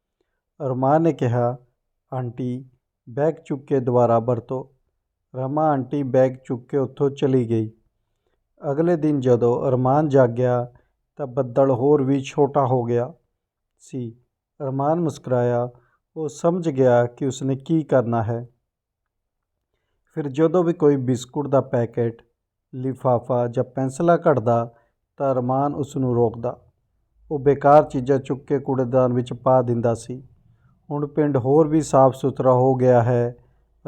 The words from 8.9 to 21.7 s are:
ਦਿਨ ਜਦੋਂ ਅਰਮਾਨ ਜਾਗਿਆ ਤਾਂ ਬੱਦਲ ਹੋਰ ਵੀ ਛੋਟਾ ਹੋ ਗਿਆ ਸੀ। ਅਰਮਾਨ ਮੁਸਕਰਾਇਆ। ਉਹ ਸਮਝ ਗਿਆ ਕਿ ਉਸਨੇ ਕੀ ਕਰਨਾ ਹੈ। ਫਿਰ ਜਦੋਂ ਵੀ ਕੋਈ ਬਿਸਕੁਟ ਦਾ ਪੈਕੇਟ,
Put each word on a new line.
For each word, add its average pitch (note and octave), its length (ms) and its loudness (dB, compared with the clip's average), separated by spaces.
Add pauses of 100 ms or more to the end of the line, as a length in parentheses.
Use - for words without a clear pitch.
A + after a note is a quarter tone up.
ਦਿਨ D3 240 0
ਜਦੋਂ B2 480 2
ਅਰਮਾਨ C3 400 0
ਜਾਗਿਆ B2 640 2 (440)
ਤਾਂ C#3+ 100 -10
ਬੱਦਲ B2+ 440 0
ਹੋਰ C3+ 320 2
ਵੀ C3+ 180 0
ਛੋਟਾ C#3 460 0
ਹੋ B2+ 160 0
ਗਿਆ A#2+ 320 -2 (640)
ਸੀ। A#2+ 380 -12 (460)
ਅਰਮਾਨ C#3 380 -2
ਮੁਸਕਰਾਇਆ। B2 720 -2 (460)
ਉਹ D#3 120 -6
ਸਮਝ E3+ 400 -2
ਗਿਆ B2+ 380 4
ਕਿ A#2+ 200 -8
ਉਸਨੇ C3 300 -4
ਕੀ D#3+ 260 -2
ਕਰਨਾ A#2 400 0
ਹੈ। A#2 260 -6 (1700)
ਫਿਰ D3+ 140 -6
ਜਦੋਂ D#3+ 360 2
ਵੀ E3 80 2
ਕੋਈ D3 240 4
ਬਿਸਕੁਟ C3 520 -4
ਦਾ C3+ 120 4
ਪੈਕੇਟ, A#2 640 -4 (520)